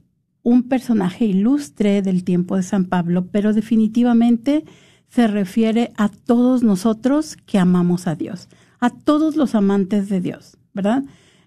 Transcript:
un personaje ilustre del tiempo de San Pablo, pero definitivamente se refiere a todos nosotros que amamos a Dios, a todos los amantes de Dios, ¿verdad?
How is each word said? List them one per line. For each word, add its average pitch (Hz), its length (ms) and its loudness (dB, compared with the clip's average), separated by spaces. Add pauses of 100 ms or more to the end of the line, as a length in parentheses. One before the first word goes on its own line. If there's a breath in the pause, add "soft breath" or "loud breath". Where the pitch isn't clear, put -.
(440)
un 240 180 4
personaje 233 640 -2
ilustre 208 760 0
del 185 240 -2
tiempo 180 320 0
de 185 60 0
San 185 240 -2
Pablo, 180 400 -2
pero 214 260 -2
definitivamente 233 1120 0 (440 loud breath)
se 240 180 0
refiere 220 720 0
a 208 120 0
todos 247 540 0
nosotros 226 760 0
que - 220 -4
amamos 175 480 2
a 160 80 -4
Dios, - 340 -10 (320 soft breath)
a 247 80 0
todos 302 480 0
los 262 180 0
amantes 196 540 0
de 190 140 -2
Dios, - 340 -10 (160)
¿verdad? 214 320 -2 (420 loud breath)